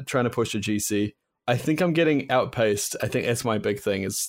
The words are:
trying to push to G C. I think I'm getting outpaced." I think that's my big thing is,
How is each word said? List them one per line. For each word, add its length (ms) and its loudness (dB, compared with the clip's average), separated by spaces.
trying 200 0
to 40 0
push 220 -2
to 80 -2
G 200 0
C. 360 0
I 100 2
think 240 0
I'm 120 2
getting 360 2
outpaced." 720 0
I 60 0
think 180 -2
that's 200 -2
my 120 0
big 220 -2
thing 240 -2
is, 260 -4